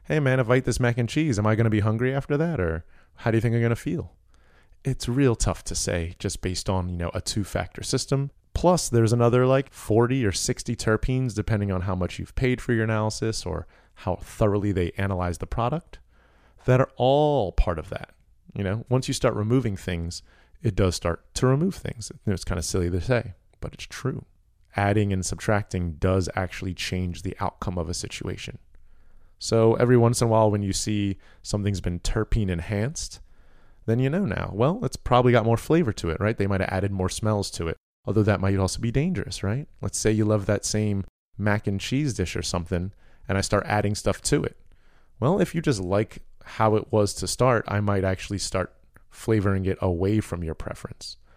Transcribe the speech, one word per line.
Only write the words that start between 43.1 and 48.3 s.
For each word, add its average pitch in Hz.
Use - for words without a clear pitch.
and 98
I -
start 101
adding 104
stuff -
to -
it. -
Well, 170
if -
you 165
just 127
like 98
how 110
it -
was 104
to -
start, 117
I 101
might 101
actually 95